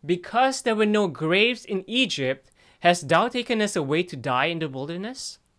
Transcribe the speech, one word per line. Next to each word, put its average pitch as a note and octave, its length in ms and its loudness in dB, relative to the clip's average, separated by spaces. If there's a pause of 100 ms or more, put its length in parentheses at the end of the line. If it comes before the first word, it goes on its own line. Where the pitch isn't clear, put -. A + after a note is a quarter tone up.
Because A3+ 580 0
there A3+ 120 2
were G#3+ 120 2
no G#3 200 4
graves F#3 580 0
in F#3+ 220 -4
Egypt, D3 640 -2 (300)
hast F3 280 2
thou F3 200 4
taken A#3 340 -2
us G#3 140 -2
away D3+ 260 0
to F3 140 -6
die C3 300 0
in E3+ 120 -4
the D#3 100 -4
wilderness? E3+ 720 -10 (200)